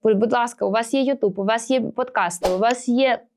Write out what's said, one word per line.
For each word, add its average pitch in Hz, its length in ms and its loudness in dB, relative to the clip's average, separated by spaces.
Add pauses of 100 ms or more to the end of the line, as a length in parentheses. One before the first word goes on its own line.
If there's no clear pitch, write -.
будь, 220 140 4
будь 220 160 0
ласка, 240 320 -2
у 196 60 0
вас 226 220 -2
є 269 200 2
YouTube, 202 280 -2
у 190 40 -2
вас 226 260 0
є 262 100 2
подкасти, 190 680 -4
у 185 80 0
вас 240 320 0
є 262 300 2 (180)